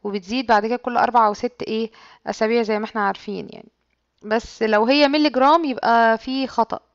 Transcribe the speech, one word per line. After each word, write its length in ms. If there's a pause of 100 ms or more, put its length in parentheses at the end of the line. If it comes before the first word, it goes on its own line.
وبتزيد 420
بعد 200
كده 100
كل 200
اربع 300
او 80
ست 320
ايه 240 (360)
اسابيع 360
زي 160
ما 60
احنا 220
عارفين 440
يعني، 180 (540)
بس 400
لو 220
هي 240
ميلي 200
جرام 360
يبقى 540
في 280
خطأ. 340 (140)